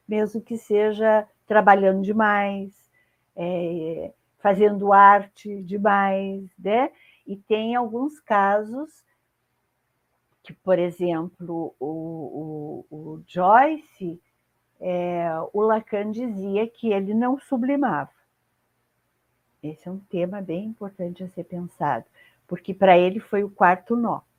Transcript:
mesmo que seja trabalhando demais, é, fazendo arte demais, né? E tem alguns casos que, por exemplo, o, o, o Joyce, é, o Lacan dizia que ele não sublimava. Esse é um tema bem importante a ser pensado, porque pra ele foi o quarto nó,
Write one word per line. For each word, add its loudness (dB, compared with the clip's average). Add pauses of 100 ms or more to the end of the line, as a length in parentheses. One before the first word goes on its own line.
mesmo -4
que -10
seja 0 (200)
trabalhando 6
demais, 0 (640)
é, -6 (280)
fazendo 2
arte 6
demais, -2 (160)
né? -2 (360)
E -10
tem -4
alguns -4
casos 0 (1500)
que, -20
por 0
exemplo, -6
o, -10
o, -16
o -16
Joyce, 2 (600)
é, -4 (240)
o -2
Lacan 0
dizia -4
que -6
ele -2
não 0
sublimava. -2 (1500)
Esse -14
é -10
um -12
tema -6
bem -8
importante -10
a -10
ser -12
pensado, -6 (420)
porque -8
pra 6
ele 2
foi -4
o -8
quarto 2
nó, -2 (180)